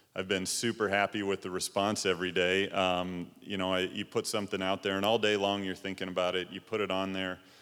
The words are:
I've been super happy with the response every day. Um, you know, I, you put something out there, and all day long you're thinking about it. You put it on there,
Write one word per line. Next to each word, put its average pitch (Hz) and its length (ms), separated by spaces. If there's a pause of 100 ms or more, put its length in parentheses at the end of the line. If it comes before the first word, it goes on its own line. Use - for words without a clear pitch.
(140)
I've 95 140
been 95 180
super 110 440
happy 101 340
with 98 180
the 95 80
response 98 560
every 90 280
day. 92 380
Um, 90 680
you 92 160
know, 95 180
I, 92 80
you 95 220
put 110 240
something 101 340
out 95 220
there, 95 140
and 98 80
all 113 120
day 107 200
long 101 260
you're 95 100
thinking 92 360
about 90 260
it. 90 160
You 95 80
put 107 220
it 95 100
on 95 220
there, 92 260 (220)